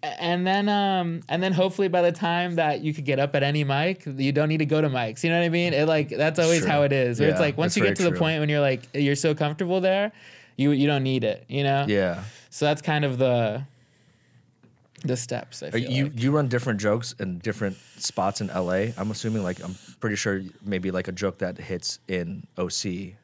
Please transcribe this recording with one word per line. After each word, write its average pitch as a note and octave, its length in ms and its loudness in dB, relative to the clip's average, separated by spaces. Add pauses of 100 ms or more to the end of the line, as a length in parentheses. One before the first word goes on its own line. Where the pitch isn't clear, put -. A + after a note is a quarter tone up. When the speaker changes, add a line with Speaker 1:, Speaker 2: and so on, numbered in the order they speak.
Speaker 1:
a-, D3+ 200 -8
and F3 240 0
then, G3+ 220 2
um, F#3+ 600 0
and E3+ 140 -2
then F#3+ 100 0
hopefully F#3 360 2
by F3 140 2
the F3 100 4
time F3 440 -2
that D3+ 260 2
you D3+ 120 -2
could D3 100 -8
get C3+ 140 0
up C#3 160 0
at C#3+ 80 4
any C#3+ 220 0
mic, D3+ 420 -2
you C3+ 240 0
don't D3 180 2
need D#3+ 100 0
to D#3 80 0
go D#3 140 2
to D#3 80 2
mics. A#2+ 360 -4
You E3 60 2
know E3+ 100 4
what E3+ 60 2
I - 20 2
mean? E3+ 240 2
It, D3 160 2
like, D#3 220 2
that's D3+ 280 0
always E3 220 4
Speaker 2:
Sure. F#3 80 0
Speaker 1:
how D3 140 4
it C#3+ 100 4
is. B2 260 2
Where D3+ 120 4
it's D#3 80 2
Speaker 2:
Yeah, - 80 2
Speaker 1:
like, C3 120 -2
once E3+ 160 0
Speaker 2:
that's - 40 2
Speaker 1:
you G3 40 4
get - 60 4
Speaker 2:
very G3 80 0
Speaker 1:
to G3 80 0
the E3+ 60 4
Speaker 2:
true. - 80 -2
Speaker 1:
point D#3+ 220 2
when D3+ 80 2
you're D3 120 2
like, C3+ 220 2 (120)
you're C#3 220 2
so D3+ 180 2
comfortable D#3 460 0
there, G3 320 0 (440)
you, C#3 140 4
you C#3+ 160 4
don't C#3+ 160 2
need C3 220 0
it. - 240 -2
You C#3+ 160 -2
know? C#3 240 2
Speaker 2:
Yeah. F#2 340 2 (280)
Speaker 1:
So - 160 -2
that's D3+ 160 0
kind D3+ 220 0
of C3 140 -2
the, B2 460 0 (1400)
the C3 120 -2
steps, - 480 -8
I D2 40 -10
Speaker 2:
Are - 40 -10
Speaker 1:
feel B2+ 180 -2
Speaker 2:
you, C3+ 140 0
Speaker 1:
like. C#3 180 -6
Speaker 2:
you C3+ 80 2
run D3 160 2
different A#2+ 340 -2
jokes G#2+ 380 0
in F#2 220 -6
different G2 380 -4 (180)
spots - 440 -2
in G2+ 100 -4
L F2+ 220 -2
A, G#2 240 0
I'm G#2 140 -4
assuming. A2 320 -4
Like, F2+ 220 -4
I'm F#2 100 -8 (240)
pretty G#2+ 160 -4
sure G2 260 -2 (240)
maybe, F#2+ 280 -2
like, F#2 160 -4
a F#2 40 -8
joke F#2 260 -4
that F2+ 200 -4
hits - 480 -8
in F2+ 400 -6 (100)
O F2+ 120 -4
C F#2 560 -6